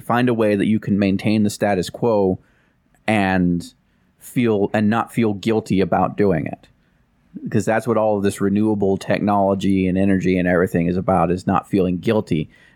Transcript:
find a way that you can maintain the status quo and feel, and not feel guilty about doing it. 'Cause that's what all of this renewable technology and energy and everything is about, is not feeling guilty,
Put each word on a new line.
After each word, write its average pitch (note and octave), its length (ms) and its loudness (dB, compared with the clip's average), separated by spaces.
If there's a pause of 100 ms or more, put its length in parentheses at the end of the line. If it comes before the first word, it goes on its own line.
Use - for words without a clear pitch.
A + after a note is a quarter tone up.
find B2 240 0
a A#2+ 60 2
way A2 220 2
that F#2+ 100 0
you G#2+ 120 2
can G2+ 200 -2
maintain G2+ 440 2
the G#2 80 0
status G2 400 -2
quo G2+ 480 0 (680)
and F#2 680 0 (460)
feel, G#2+ 560 0
and G#2+ 160 2
not A2+ 220 -2
feel A2 220 0
guilty G#2+ 460 0
about F#2 360 0
doing F#2 300 0
it. - 220 -14 (840)
'Cause A2+ 140 0
that's A2 220 -2
what A#2 100 0
all G#2+ 200 2
of G2+ 80 -2
this G2+ 160 -2
renewable G2+ 560 0
technology G2 920 0
and F#2 100 0
energy F#2 420 2
and F2+ 100 0
everything F2+ 400 2
is F2 80 -2
about, F2 340 0
is F2+ 160 -4
not F#2+ 220 0
feeling F2+ 300 0
guilty, F#2 500 -2 (280)